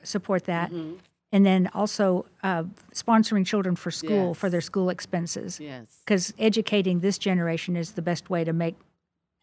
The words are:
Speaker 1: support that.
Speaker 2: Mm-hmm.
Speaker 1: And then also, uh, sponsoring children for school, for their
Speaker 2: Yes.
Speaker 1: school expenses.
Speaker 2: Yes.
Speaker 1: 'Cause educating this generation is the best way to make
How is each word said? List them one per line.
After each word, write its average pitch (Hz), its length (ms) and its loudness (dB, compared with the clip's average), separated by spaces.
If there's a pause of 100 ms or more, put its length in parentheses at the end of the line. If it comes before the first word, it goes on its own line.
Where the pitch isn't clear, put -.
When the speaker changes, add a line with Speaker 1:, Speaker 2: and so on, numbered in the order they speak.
Speaker 1:
support 185 420 -2
that. 170 260 -2
Speaker 2:
Mm-hmm. 165 240 -8 (380)
Speaker 1:
And 196 140 8
then 185 280 4
also, 196 520 0 (180)
uh, 175 200 -2 (300)
sponsoring 220 500 4
children 185 300 0
for 170 160 -6
school, 180 440 0
for 196 140 -2
their 175 100 0
Speaker 2:
Yes. 165 80 -4
Speaker 1:
school 185 240 -2
expenses. 175 680 -6
Speaker 2:
Yes. 135 480 -16
Speaker 1:
'Cause 185 320 0
educating 208 640 2
this 190 180 0
generation 175 580 0
is 165 160 -6
the 175 100 -8
best 165 280 -4
way 170 140 0
to 165 80 -2
make 165 240 -2 (680)